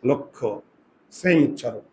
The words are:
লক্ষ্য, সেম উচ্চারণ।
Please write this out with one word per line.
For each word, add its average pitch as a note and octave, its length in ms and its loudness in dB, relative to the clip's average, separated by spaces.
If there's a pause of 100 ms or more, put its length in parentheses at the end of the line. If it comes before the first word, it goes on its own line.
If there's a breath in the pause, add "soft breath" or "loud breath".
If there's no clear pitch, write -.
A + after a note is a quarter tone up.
লক্ষ্য, B2+ 440 -2 (600)
সেম F3+ 320 2
উচ্চারণ। A#2+ 500 -4